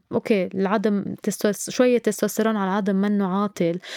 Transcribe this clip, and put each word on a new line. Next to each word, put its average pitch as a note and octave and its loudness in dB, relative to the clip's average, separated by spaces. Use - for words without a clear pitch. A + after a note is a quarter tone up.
أوكي، G3 0
العظم G3 0
تستوس-، - -2
شوية B3 4
تستوستيرون A3 0
على F#3+ 0
العظم G3 0
منه G3+ 2
عاطل، F#3 -2